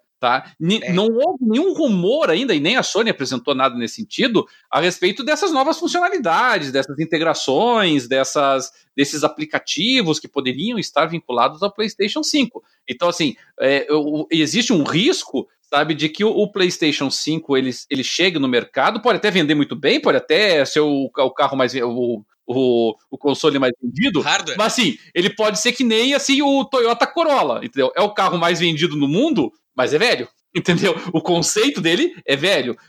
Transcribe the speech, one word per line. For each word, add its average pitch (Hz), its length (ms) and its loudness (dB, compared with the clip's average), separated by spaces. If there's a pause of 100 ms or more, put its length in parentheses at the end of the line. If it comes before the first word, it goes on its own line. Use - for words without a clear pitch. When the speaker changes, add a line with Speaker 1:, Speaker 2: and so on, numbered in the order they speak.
(200)
Speaker 1:
tá? 127 380 0
Ni-, 185 260 0
Speaker 2:
É. 214 80 -4
Speaker 1:
não 190 140 2
houve 254 380 0
nenhum 269 300 2
rumor 247 560 2
ainda, 214 240 0
e 147 60 0
nem 190 160 2
a 233 80 0
Sony 226 260 0
apresentou 131 460 -2
nada 131 180 2
nesse 120 220 -6
sentido, 190 500 -2 (240)
a 131 100 0
respeito 180 440 -2
dessas 302 260 0
novas 311 300 0
funcionalidades, 247 920 0
dessas 135 300 -2
integrações, 160 1080 2
dessas, 135 640 0 (260)
desses 143 280 0
aplicativos 156 960 0
que - 80 -18
poderiam 143 500 -4
estar 156 280 0
vinculados 151 540 -2
ao 202 140 -4
PlayStation 214 480 -4
cinco. - 400 -2 (260)
Então, 170 200 -2
assim, 165 260 -2 (260)
é, 135 300 2
o, 151 400 -2
existe 165 420 2
um 156 120 4
risco, 170 640 -2 (200)
sabe, 151 240 0
de 151 160 -2
que 175 160 -4
o, 220 60 2
o 202 200 0
PlayStation 170 600 0
cinco, 156 460 -2
ele, 131 140 0 (200)
ele 135 140 -4
chegue 170 340 0
no 135 100 0
mercado, 131 540 0
pode 226 160 2
até 208 120 0
vender 160 260 2
muito 135 200 0
bem, 202 240 2
pode 165 180 2
até 165 460 2
ser - 160 0
o, 143 360 0
o 135 140 2
carro 139 260 0
mais 127 180 0
ve-, 131 100 -2
o, 120 400 -2 (220)
o, 120 500 2 (140)
o 135 80 -12
console 139 400 0
mais 131 220 0
vendido, 147 420 -2
Speaker 3:
Hardware. 160 340 -2
Speaker 1:
mas, 214 160 0
assim, 196 240 0 (180)
ele 175 140 0
pode 208 320 -2
ser 240 120 0
que 254 120 -2
nem, 233 300 2
assim, 277 260 0
o 277 240 2
Toyota 233 420 0
Corolla, 226 560 0
entendeu? 131 320 0
É 165 60 0
o 208 140 2
carro 185 240 0
mais 170 220 0
vendido 156 360 0
no 143 100 0
mundo, 185 460 0 (240)
mas 123 160 0
é 151 60 4
velho, 202 280 0 (300)
entendeu? 175 400 2 (160)
O 160 80 0
conceito 190 640 0
dele 196 340 0 (100)
é 135 80 0
velho. 139 400 -2 (140)